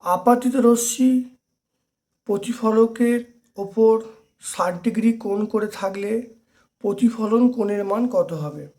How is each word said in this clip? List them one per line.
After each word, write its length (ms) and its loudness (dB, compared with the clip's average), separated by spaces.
আপাতিত 500 2
রশ্মি 440 2
প্রতিফলকের 920 0
ওপর 360 2
ষাট 380 -4
ডিগ্রি 280 2
কোণ 140 -2
করে 160 -2
থাকলে 340 -6
প্রতিফলন 680 2
কোণের 320 -2
মান 180 -2
কত 160 0
হবে? 220 -10